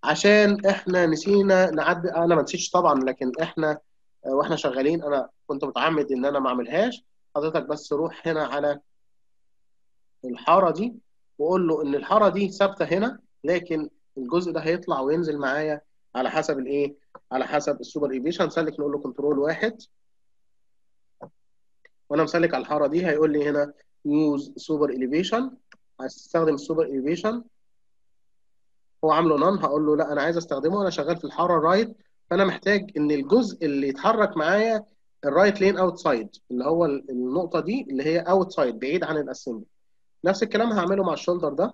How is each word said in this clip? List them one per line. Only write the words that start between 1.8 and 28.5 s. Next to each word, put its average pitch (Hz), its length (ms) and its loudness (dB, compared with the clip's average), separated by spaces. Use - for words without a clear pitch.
انا 170 240 4
ما 151 80 4
نسيتش 170 280 -4
طبعًا، 160 340 4
لكن 127 280 -2
احنا، 156 360 -2
آه، 135 80 -4
واحنا 156 220 0
شغالين 147 460 0
انا 143 260 -2
كنت 139 180 -6
متعمد 143 480 0
ان 127 120 -2
انا 143 140 0
ما 131 100 0
اعملهاش. 131 560 -2
حضرتك 151 300 -2
بس 147 260 -6
روح 160 360 -4
هنا 156 160 -2
على 143 360 -2
الحاره 165 460 4
دي 208 240 -4
وقول 175 300 2
له 156 140 0
ان 139 120 -2
الحاره 196 340 4
دي 196 200 0
ثابته 196 360 0
هنا، 196 360 -2
لكن 160 460 -2
الجزء 170 340 -2
ده 165 80 -4
هيطلع 165 400 -2
وينزل 151 380 0
معايا 147 420 -2
على 131 160 -2
حسب 151 280 -2
الايه، 139 380 -2
على 127 140 -2
حسب 147 340 -2
السوبر 143 300 -4
اليفيشن. 151 400 -2
سلك، 151 300 -4
نقول 143 120 -2
له 143 60 -4
كنترول 139 400 -2
واحد، 160 440 -2
وانا 147 140 2
مسلك 165 320 2
على 131 80 -2
الحاره 147 240 0
دي 170 200 0
هيقول 156 260 2
لي 147 180 0
هنا 143 220 -2
يوز 147 520 0
سوبر 147 340 0
اليفيشن، 180 680 -2
عايز 131 140 -10
تستخدم 160 400 0
السوبر 156 280 -2
اليفيشن، 165 640 -4